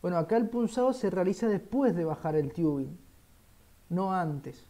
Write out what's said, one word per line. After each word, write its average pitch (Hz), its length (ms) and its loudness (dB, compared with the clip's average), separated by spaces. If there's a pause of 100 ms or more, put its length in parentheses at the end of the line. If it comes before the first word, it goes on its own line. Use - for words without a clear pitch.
Bueno, 175 160 0
acá 170 180 2
el 226 120 2
punzado 240 440 2
se 220 180 -2
realiza 185 380 0
después 214 480 0
de 170 80 0
bajar 156 320 -2
el 139 160 2
tubing, 147 440 -2 (920)
no 190 240 0
antes. 151 580 -4